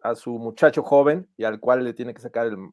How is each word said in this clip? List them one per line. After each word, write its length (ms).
a 120
su 240
muchacho 440
joven 440
y 80
al 140
cual 260
le 100
tiene 200
que 60
sacar 260
el 100